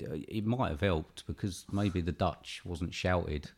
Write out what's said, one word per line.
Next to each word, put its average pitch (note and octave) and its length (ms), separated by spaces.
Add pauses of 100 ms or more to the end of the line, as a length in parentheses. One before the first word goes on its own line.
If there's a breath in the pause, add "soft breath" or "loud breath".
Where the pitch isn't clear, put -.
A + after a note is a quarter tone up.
uh, - 100 (120)
it G#2+ 180
might A#2 240
have D#2+ 120
helped F2 440
because G2 460
maybe G2 300
the E2+ 100
Dutch - 540
wasn't F2 280
shouted. E2 640